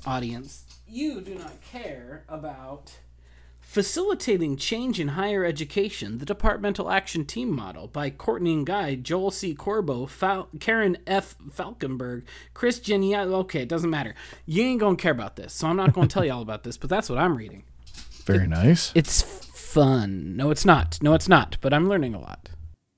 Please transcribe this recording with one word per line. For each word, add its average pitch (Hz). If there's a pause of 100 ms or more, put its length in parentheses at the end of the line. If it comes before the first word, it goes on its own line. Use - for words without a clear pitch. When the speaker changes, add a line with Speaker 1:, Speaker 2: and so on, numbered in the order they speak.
Speaker 1:
audience, 123 (220)
you 240
do 190
not 160
care 147
about 143 (640)
Facilitating 202
Change 226
in 143
Higher 190
Education, 151
the 143
Departmental 202
Action 180
Team 226
Model 101
by 147
Courtney 175
and 147
Guy, 165
Joel 180
C. 185
Corbo, 143
Fal-, 190 (140)
Karen 220
F. 190 (160)
Falkenberg, 127 (300)
Chris 240
Genia-, 202
okay, 185
it 120
doesn't 170
matter. 135 (300)
You 175
ain't 254
gonna 202
care 170
about 113
this, -
so -
I'm 165
not 190
gonna 180
tell 185
you 139
all 123
about 107
this, 120
but -
that's 202
what 123
I'm 170
reading. 101 (640)
Speaker 2:
Very 95
Speaker 1:
It, 85
Speaker 2:
nice. 101
Speaker 1:
it's -
fun. 101
No, 143
it's 139
not. 139
No, 151
it's -
not, 147
but 135
I'm 170
learning 147
a 78
lot. - (480)